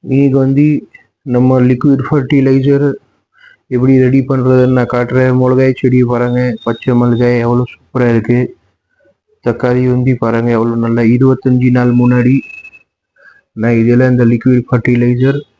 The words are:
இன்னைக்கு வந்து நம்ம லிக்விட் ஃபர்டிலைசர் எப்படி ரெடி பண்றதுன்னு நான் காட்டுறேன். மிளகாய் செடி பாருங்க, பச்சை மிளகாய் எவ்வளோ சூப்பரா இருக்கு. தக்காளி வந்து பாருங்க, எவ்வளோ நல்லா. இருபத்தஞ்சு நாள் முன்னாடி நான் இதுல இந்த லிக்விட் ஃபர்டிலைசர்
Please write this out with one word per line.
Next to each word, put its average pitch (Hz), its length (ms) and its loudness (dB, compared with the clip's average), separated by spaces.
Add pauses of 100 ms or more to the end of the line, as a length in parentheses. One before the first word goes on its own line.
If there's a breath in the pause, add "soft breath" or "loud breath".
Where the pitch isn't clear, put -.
இன்னைக்கு 135 340 0
வந்து 135 280 2 (600 soft breath)
நம்ம 127 320 0 (120)
லிக்விட் 135 360 0
ஃபர்டிலைசர் 139 800 0 (840 soft breath)
எப்படி 131 220 2 (100)
ரெடி 131 240 2
பண்றதுன்னு 127 500 0
நான் 120 140 -2
காட்டுறேன். 127 480 -2
மிளகாய் 127 400 0
செடி 127 220 0 (100)
பாருங்க, 123 300 -2 (240)
பச்சை 120 340 -2
மிளகாய் 120 460 0
எவ்வளோ 120 260 0
சூப்பரா - 420 -4
இருக்கு. 117 240 0 (1080)
தக்காளி 123 360 -2 (120)
வந்து 127 280 0
பாருங்க, 117 360 -2
எவ்வளோ 117 280 -2
நல்லா. 117 200 -2 (100)
இருபத்தஞ்சு 127 640 0
நாள் 123 240 0
முன்னாடி 123 340 2 (1300 soft breath)
நான் 117 180 0
இதுல 123 320 2
இந்த 120 200 2
லிக்விட் 123 360 0
ஃபர்டிலைசர் 123 720 0 (180)